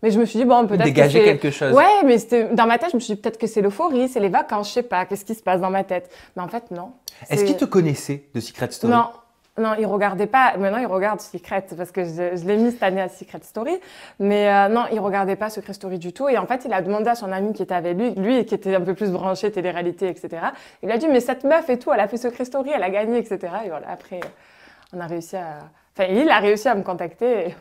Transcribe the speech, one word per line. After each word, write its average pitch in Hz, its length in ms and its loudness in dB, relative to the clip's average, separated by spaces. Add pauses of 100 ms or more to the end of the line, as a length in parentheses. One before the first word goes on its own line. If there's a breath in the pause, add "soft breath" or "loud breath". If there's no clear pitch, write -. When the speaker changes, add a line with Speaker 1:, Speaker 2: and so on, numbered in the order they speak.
Speaker 1:
Mais 220 100 2
je 202 80 4
me 233 60 4
suis 214 140 -2
dit, 254 60 2
bon, 240 180 6
Speaker 2:
Il 220 40 2
Speaker 1:
peut-être 196 140 2
que - 40 4
Speaker 2:
dégageait 143 340 6
Speaker 1:
c'est 214 60 8
Speaker 2:
quelque 151 260 4
chose. 139 220 0
Speaker 1:
Ouais, 285 100 10 (200)
mais 247 140 6
c'était, 226 280 0
dans 233 200 4
ma 233 140 4
tête, 339 120 -2
je 262 40 -2
me 233 40 2
suis 214 160 -6
dit, 202 60 -12
peut-être 226 160 -4
que - 80 -4
c'est 214 160 0
l'euphorie, 254 460 0
c'est 254 120 -4
les 196 100 2
vacances, 208 400 0
je - 40 -14
sais 240 100 0
pas, 185 220 -2
qu'est-ce 196 200 -8
qui 220 100 -6
se 220 80 -20
passe 185 180 2
dans 185 80 0
ma 196 140 0
tête. 180 260 -6 (260 loud breath)
Mais 185 60 -8
en 180 60 -8
fait, - 240 -10
non. 185 220 -12 (360 loud breath)
Speaker 2:
Est-ce 175 120 0
Speaker 1:
C'est 202 40 2
Speaker 2:
qu'il 190 120 0
te 262 80 0
connaissait 143 580 0 (100)
de 123 60 -4
Secret 117 320 -8
Story ? 233 220 -2
Speaker 1:
Non. 233 120 4 (540)
Non, 220 180 0
il 214 80 0
regardait 202 400 0
pas. 247 320 2
Maintenant, 196 200 0
il 247 100 -2
regarde 190 320 -2
Secret 196 460 -8 (120)
parce 175 140 -10
que 185 140 -4
je, 175 320 -4
je 170 100 -6
l'ai 202 80 2
mis 233 160 4
cette 233 100 -8
année 190 200 0
à 185 80 -4
Secret - 340 -18
Story. 240 300 -6 (460 loud breath)
Mais, 208 300 2
euh, 202 200 4
non, 233 220 2
il 220 100 -2
regardait 196 340 0
pas 214 140 -6
Secret 202 240 -12
Story 185 260 -8
du 175 140 -10
tout. 269 160 -4
Et 247 80 4
en 180 100 -2
fait, 254 180 -4
il 247 80 -4
a 190 80 0
demandé 208 280 -2
à 233 60 2
son 208 160 -10
ami 196 220 -2
qui 208 80 -6
était 185 140 -4
avec 175 220 -2
lui, 233 180 0
lui 220 300 0
qui 226 100 -4
était 190 180 -2
un 185 80 2
peu 180 120 -2
plus 202 180 -2
branché 185 400 -2
télé-réalité, 175 560 -4
et 170 80 -4
cetera. 170 380 -8 (280 loud breath)
Il 190 100 -8
a 233 60 0
dit, « 311 140 0
Mais 254 80 6
cette 247 240 -6
meuf 320 260 2
et 247 80 2
tout, 247 160 -4
elle - 60 2
a 208 80 2
fait 226 100 -6
Secret 240 280 -6
Story, 269 280 -4
elle 233 100 -2
a 185 60 -2
gagné, 214 300 -2
et 226 60 -4
cetera. » 190 400 -8
Et 196 40 -10
voilà, 151 220 -10
après, 180 300 -14 (760 soft breath)
on 180 60 -10
a 170 60 -10
réussi 165 280 -10
à, 165 220 -10 (400)
enfin, 190 120 0
il 247 200 2
a 226 100 4
réussi 208 300 2
à 233 60 2
me 196 80 -4
contacter. 180 760 -4